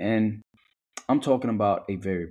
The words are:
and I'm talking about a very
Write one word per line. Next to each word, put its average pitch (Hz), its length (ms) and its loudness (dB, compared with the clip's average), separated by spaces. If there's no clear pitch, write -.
and 107 400 0
I'm 143 140 2
talking 127 280 2
about 101 400 2
a 98 60 -4
very 92 360 -4